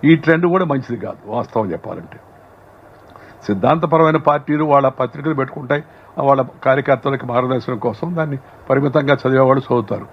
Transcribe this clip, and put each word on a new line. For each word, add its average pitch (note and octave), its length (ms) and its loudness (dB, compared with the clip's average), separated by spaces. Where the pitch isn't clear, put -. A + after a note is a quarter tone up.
ఈ D#3+ 120 6
ట్రెండ్ E3 300 2
కూడా F3+ 180 2
మంచిది C3+ 320 -4
కాదు G2 340 -12
వాస్తవం A2 420 -4
చెప్పాలంటే. F2 480 -12
సిద్ధాంతపరమైన D#3 680 2
పార్టీలు D3 480 0
వాళ్ళ C#3 240 4
పత్రికలు C#3 460 -4
పెట్టుకుంటాయి, C3+ 500 -4
వాళ్ళ C#3 260 2
కార్యకర్తలకి C3+ 600 0
మార్గదర్శనం B2 520 -2
కోసం B2+ 380 -6
దాన్ని D3+ 220 -4
పరిమితంగా C#3 440 2
చదివేవాళ్ళు C3 460 2
చదువుతారు. A2 520 -4